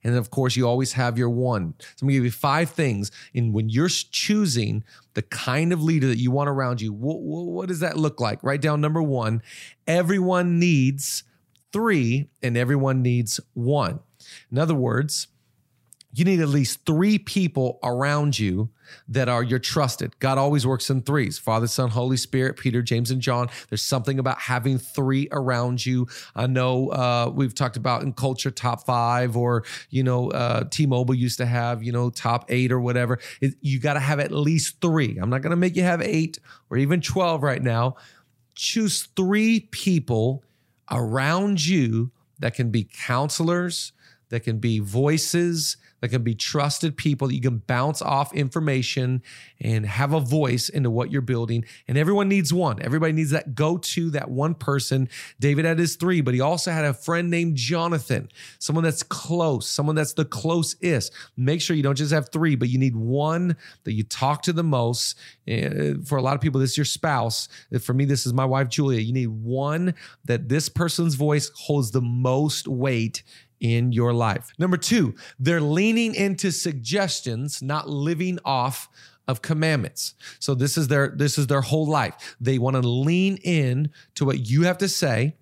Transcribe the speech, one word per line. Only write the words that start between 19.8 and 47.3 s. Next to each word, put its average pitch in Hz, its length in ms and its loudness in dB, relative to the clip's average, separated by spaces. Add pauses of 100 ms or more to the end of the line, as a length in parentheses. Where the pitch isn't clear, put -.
God 135 180 2
always 143 280 2
works 131 240 0
in 131 120 2
threes. 143 360 0
Father, 113 300 0
Son, 123 220 0
Holy 127 260 0
Spirit, 131 400 0
Peter, 123 260 0
James, 120 300 0
and 131 80 0
John. 120 300 0 (180)
There's 107 140 -4
something 135 380 -2
about 131 200 -2
having 127 380 0
three 135 560 0
around 123 520 -2
you. 123 220 0 (260)
I 123 140 -2
know, 127 440 0
uh, 123 440 0
we've 135 180 0
talked 127 220 -2
about 123 280 -2
in 135 100 -4
culture 131 380 -2
top 120 340 -4
five 120 500 2
or, 120 300 2 (240)
you 135 140 0
know, 123 280 0
uh, 120 380 0
T-Mobile 131 460 2
used 120 240 -2
to 123 60 0
have, 120 380 0
you 120 80 -4
know, 120 180 0
top 120 380 -2
eight 123 240 2
or 127 80 2
whatever. 123 400 0 (220)
It, 135 180 0
you 135 220 -2
gotta 147 180 0
have 143 220 0
at - 100 -2
least 147 480 0
three. 156 400 2
I'm 98 100 0
not 131 120 0
gonna 165 160 0
make 175 180 2
you 185 80 2
have 170 180 2
eight 165 380 0 (300)
or 120 80 -2
even 143 240 2
twelve 165 420 0
right 135 180 0
now. 123 360 0 (560)
Choose - 640 -2
three 214 440 4 (100)
people 131 760 0 (460)
around 147 760 0
you 123 460 2 (280)
that 117 140 -2
can 120 160 -2
be 107 240 0
counselors, 170 1000 -2 (380)
that 117 120 -4
can 110 180 -2
be 113 200 2
voices, 151 1000 0 (240)
that 120 80 -4
can 120 140 0
be 113 120 0
trusted 147 600 -2
people 143 300 0
that 123 60 -2